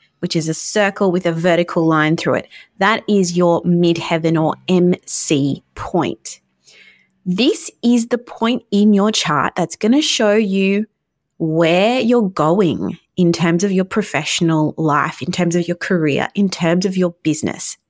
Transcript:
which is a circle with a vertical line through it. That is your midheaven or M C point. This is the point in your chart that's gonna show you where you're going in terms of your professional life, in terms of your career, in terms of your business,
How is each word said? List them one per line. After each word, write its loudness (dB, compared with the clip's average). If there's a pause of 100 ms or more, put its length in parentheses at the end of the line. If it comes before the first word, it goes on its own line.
(200)
which -4
is -2
a -4
circle 0
with -2
a 0
vertical 0
line 2
through -2
it. -4 (300)
That 0
is 2
your 2
midheaven 0
or 0 (140)
M 4 (120)
C -2 (100)
point. -6 (840)
This -2 (140)
is 2
the -2
point -4
in 4
your 2
chart -2
that's -4
gonna 0
show 0
you 0 (520)
where 2
you're 2
going 0 (200)
in 4
terms 0
of 0
your 0
professional -2
life, -2
in -6
terms 0
of 0
your -6
career, 0
in 2
terms 0
of -4
your 0 (140)
business, -4 (140)